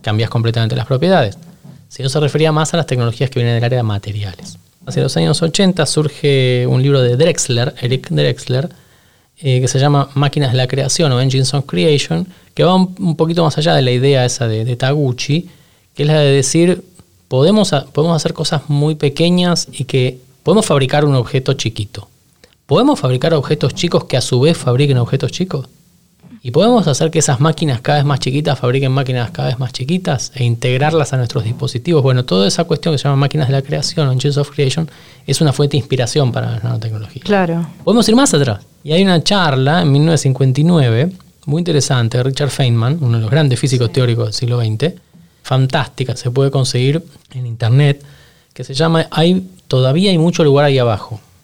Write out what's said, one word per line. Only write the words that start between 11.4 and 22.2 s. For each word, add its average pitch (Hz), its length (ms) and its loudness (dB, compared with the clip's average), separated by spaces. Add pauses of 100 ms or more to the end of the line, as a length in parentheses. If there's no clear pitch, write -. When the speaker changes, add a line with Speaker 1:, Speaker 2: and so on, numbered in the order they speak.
Speaker 1:
of 143 140 -2
Creation, 165 600 0 (280)
que 180 80 2
va 175 100 4
un, 185 240 2
un 170 180 -2
poquito 165 280 0
más 156 160 0
allá 160 160 2
de 139 80 2
la 127 80 2
idea 127 340 2
esa 120 220 -2
de, 110 180 -2
de 123 120 -4
Taguchi, 139 680 -2 (460)
que - 80 -6
es 147 60 0
la 156 140 4
de 139 100 4
decir, 170 520 2 (440)
podemos 180 460 2
ha-, 139 120 -2
podemos 165 300 0
hacer 165 180 -2
cosas 151 340 -4
muy 147 280 0
pequeñas 170 760 0
y - 120 -8
que 127 340 -2 (240)
podemos 202 240 2
fabricar 147 400 2
un 143 80 2
objeto 131 400 0
chiquito. - 540 -6 (580)